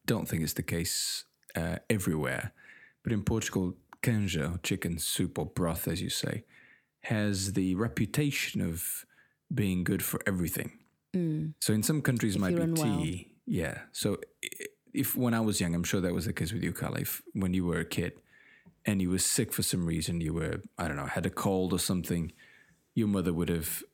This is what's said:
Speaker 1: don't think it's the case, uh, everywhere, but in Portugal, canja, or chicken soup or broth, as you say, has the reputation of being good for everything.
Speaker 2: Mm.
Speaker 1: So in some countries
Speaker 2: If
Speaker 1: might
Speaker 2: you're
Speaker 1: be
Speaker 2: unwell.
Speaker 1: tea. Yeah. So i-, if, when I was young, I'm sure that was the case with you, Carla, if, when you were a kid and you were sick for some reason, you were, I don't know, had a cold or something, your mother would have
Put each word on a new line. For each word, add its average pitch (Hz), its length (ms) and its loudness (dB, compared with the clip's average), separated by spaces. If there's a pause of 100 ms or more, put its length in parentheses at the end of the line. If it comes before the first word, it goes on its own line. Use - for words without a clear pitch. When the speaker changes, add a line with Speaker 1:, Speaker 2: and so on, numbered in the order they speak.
Speaker 1:
don't 101 240 0
think 82 140 0
it's 76 120 -2
the - 80 -2
case, - 600 -2 (320)
uh, 85 200 0 (120)
everywhere, 87 640 0 (500)
but 117 100 0
in 107 100 2
Portugal, 101 520 0 (280)
canja, 87 520 2
or 87 40 -4
chicken 87 400 -2
soup - 400 -2
or 80 80 -2
broth, 85 420 0
as 87 140 -2
you - 80 -4
say, - 340 -2 (600)
has 101 500 0
the 92 220 2
reputation 120 840 0
of 87 460 -4 (480)
being 95 300 2
good 92 180 2
for - 240 -2
everything. 85 460 0 (440)
Speaker 2:
Mm. 156 440 0
Speaker 1:
So - 120 2
in 107 100 4
some 151 200 2
countries 117 320 2
Speaker 2:
If 98 80 2
Speaker 1:
might 92 140 4
Speaker 2:
you're 170 100 2
Speaker 1:
be 165 60 2 (100)
Speaker 2:
unwell. 101 200 2
Speaker 1:
tea. 85 300 -4 (140)
Yeah. 90 360 -2 (100)
So - 260 0 (260)
i-, - 40 -8 (440)
if, 120 240 0
when 123 160 2
I 113 80 4
was 107 200 2
young, 85 140 2
I'm 85 100 0
sure 98 180 0
that 87 100 0
was 90 140 0
the - 80 0
case - 180 -2
with 85 100 -2
you, 85 100 0
Carla, - 280 -4
if, - 220 -6 (100)
when 92 220 0
you 92 100 2
were 85 140 2
a 85 80 0
kid - 260 -2 (720)
and 101 160 2
you 90 80 2
were 92 100 2
sick - 360 2
for - 80 0
some 90 240 2
reason, 82 340 0
you 80 140 0
were, 80 260 -2 (160)
I 87 120 -2
don't 71 80 -2
know, 71 100 -4
had 87 180 -4
a 98 60 0
cold 92 420 2
or 92 60 2
something, 87 540 0 (640)
your 107 140 2
mother 92 240 2
would 85 160 0
have 82 340 -2 (120)